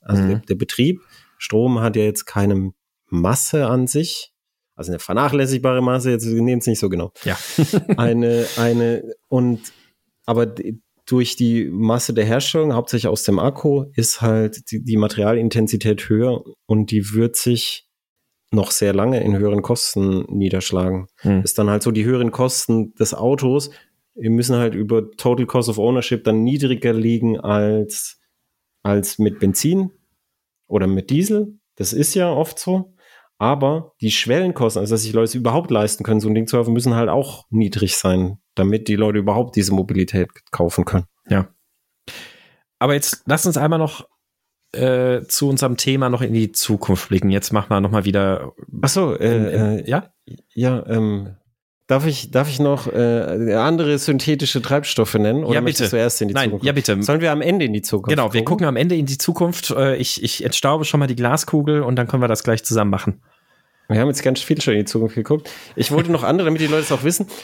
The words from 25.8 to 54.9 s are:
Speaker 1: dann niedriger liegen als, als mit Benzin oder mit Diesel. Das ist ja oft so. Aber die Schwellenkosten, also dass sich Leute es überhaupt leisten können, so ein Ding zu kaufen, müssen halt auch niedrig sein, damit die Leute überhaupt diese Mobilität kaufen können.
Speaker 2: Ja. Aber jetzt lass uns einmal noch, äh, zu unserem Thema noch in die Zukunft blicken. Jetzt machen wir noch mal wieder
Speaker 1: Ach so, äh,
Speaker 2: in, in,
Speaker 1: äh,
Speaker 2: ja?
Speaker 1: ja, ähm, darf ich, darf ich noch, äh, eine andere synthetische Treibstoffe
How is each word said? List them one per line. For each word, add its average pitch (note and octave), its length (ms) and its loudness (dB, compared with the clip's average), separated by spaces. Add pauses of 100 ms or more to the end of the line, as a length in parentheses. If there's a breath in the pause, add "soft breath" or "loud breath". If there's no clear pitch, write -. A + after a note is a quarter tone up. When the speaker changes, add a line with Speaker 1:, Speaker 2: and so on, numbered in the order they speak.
Speaker 1:
dann A2 200 2
niedriger B2+ 500 0
liegen A2+ 460 0
als, G#2 800 -2 (640)
als G2+ 360 0
mit G#2 200 0
Benzin E3+ 520 0 (760)
oder F#2+ 200 0
mit F#2+ 220 0
Diesel. G#3 500 0 (160)
Das G2 180 -6
ist C#3+ 200 0
ja F3+ 180 2
oft D#3 260 -2
so. F#3 360 -4 (440 soft breath)
Aber C#3 640 0
die A2 100 0
Schwellenkosten, C3 720 0
also G#2 120 -2
dass A2 80 2
sich A2 120 -6
Leute A2+ 160 4
es - 40 -10
überhaupt B2+ 380 0
leisten G#2+ 320 0
können, A2 160 2
so G#2+ 80 -2
ein G#2+ 80 2
Ding A2+ 100 2
zu B2 120 0
kaufen, A#2 160 2
müssen A#2+ 200 2
halt A#2 160 2
auch C3 400 -2
niedrig G#2 460 0
sein, F#2 420 0 (160)
damit G#2 340 0
die G#2+ 100 0
Leute G#2+ 200 2
überhaupt G#2 380 0
diese G2 180 2
Mobilität F#2 560 0 (220)
kaufen E2+ 340 0
können. F2+ 200 0 (220)
Speaker 2:
Ja. G2 200 2 (1300 loud breath)
Aber C3 160 2
jetzt - 320 -4
lass - 220 0
uns D#3 100 0
einmal D#3 220 2
noch, D#3 280 -4 (680)
äh, B2+ 540 0
zu - 220 0
unserem C3 260 0
Thema C3+ 340 0
noch B2 120 0
in A2+ 120 -2
die A2+ 180 2
Zukunft - 580 -2
blicken. F#2+ 220 2
Jetzt G2 200 -2
machen G#2 200 0
wir G2 100 2
noch G2 100 0
mal G#2 140 0
wieder F#2+ 480 -2 (300)
Speaker 1:
Ach C#3 60 2
so, E3+ 280 0
äh, A#2 180 2
Speaker 2:
in, G#2+ 100 2
in, G#2+ 340 0
Speaker 1:
äh, - 100 -8
Speaker 2:
ja? D3+ 240 -4 (400)
Speaker 1:
ja, B2+ 340 -2
ähm, G#2 480 -2 (520)
darf C3+ 180 2
ich, C#3+ 260 -4
darf C3+ 160 2
ich C3+ 120 -4
noch, C#3 280 0
äh, - 60 -4
eine A2+ 680 0
andere D3 380 2
synthetische C#3 640 0
Treibstoffe C#3 540 0